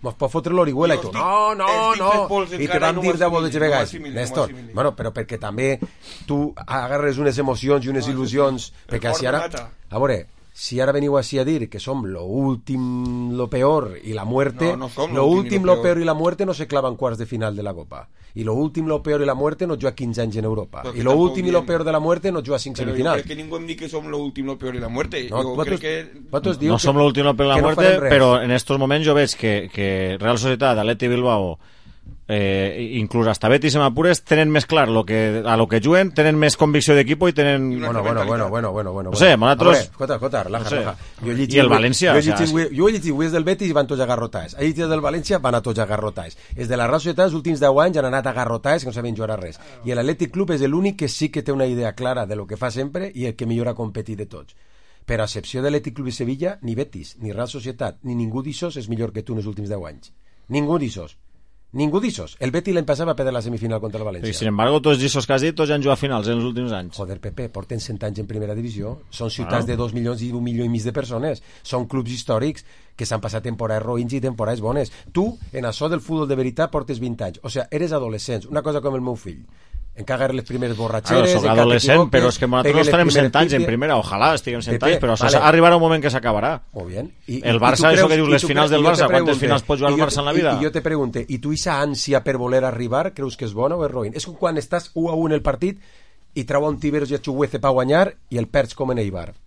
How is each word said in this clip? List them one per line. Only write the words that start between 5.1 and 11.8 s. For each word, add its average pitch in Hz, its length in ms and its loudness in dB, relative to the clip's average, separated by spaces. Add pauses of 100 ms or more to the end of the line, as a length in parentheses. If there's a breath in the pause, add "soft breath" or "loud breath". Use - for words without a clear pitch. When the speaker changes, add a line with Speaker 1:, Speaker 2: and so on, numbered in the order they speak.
Speaker 1:
perquè 113 260 -8
també 120 400 -2 (480 loud breath)
tu 143 300 -2
agarres 135 640 -2
unes 139 180 2
emocions 131 480 0
i 127 60 -4
unes 131 160 -2
Speaker 2:
No, 135 80 -4
sí, - 20 -4
Speaker 1:
il·lusions, 131 420 0 (120)
Speaker 2:
sí. - 20 -20 (160 soft breath)
Speaker 1:
perquè 117 220 -4
Speaker 2:
El - 40 0
Speaker 1:
si - 120 -2
ara 139 140 0
Speaker 2:
cor 170 100 -6
mata. 123 200 -12 (240)
Speaker 1:
A 107 80 -2
veure, 131 140 0 (360)
si - 300 -6
ara 135 120 2
veniu 143 240 2
així 135 200 -2
a 131 80 0
dir 147 240 -2
que 101 120 -12